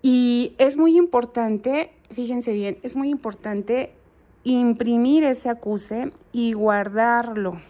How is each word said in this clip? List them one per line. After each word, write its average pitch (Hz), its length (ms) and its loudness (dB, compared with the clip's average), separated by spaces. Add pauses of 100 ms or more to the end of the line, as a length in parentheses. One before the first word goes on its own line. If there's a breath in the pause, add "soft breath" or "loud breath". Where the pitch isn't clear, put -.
Y 247 580 2
es 277 180 2
muy 330 200 6
importante, 247 960 0 (180)
fíjense 240 420 -6
bien, 202 300 -4
es 254 140 -8
muy 277 140 -2
importante 214 840 -6 (480)
imprimir 240 800 2
ese 262 280 0
acuse 214 600 -6 (200)
y 233 220 -2
guardarlo. 214 1160 0